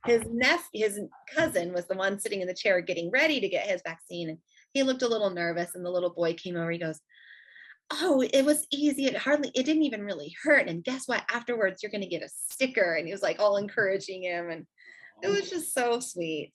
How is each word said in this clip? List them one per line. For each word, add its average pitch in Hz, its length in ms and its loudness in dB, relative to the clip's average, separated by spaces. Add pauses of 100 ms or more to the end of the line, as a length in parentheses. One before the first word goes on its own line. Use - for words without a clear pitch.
his 233 260 6
nep-, 254 280 4 (140)
his 208 260 0 (360)
cousin 190 380 0
was 180 140 -2
the 190 80 -2
one 196 240 0
sitting 202 220 -4
in 180 60 -2
the 180 60 -4
chair 185 280 2
getting 170 300 -4
ready 285 280 4
to 196 100 0
get 175 180 -2
his 185 180 -2
vaccine, 170 440 -8
and 160 80 -8 (360)
he 269 100 2
looked 262 180 2
a 254 60 2
little 220 220 2
nervous, 170 460 -2
and 180 100 -10
the 175 60 -2
little 180 220 0
boy 170 200 0
came 175 220 -6
over, 165 160 -2
he 170 60 -2
goes, 160 220 -6 (920)
Oh, 302 280 4
it 269 240 6
was 294 260 4
easy. 277 340 0
It 269 120 2
hardly, 285 360 0
it 262 120 0
didn't 311 180 2
even 220 200 -2
really 170 300 -8 (100)
hurt. 277 260 6
And 170 120 -4
guess 254 280 -6
what? 233 200 -2
Afterwards, 226 540 -2
you're 214 80 -8
gonna 202 160 -6
get 175 160 -6
a - 60 -12
sticker. 226 680 0
And 165 100 0
he 165 60 -6
was, 190 100 -6
like, 175 200 0
all 202 160 4
encouraging 196 680 0
him, 175 260 -4
and 165 160 -8 (560)
it 359 60 -4
was 403 220 2
just 349 240 -6
so 240 260 2
sweet. 165 560 -6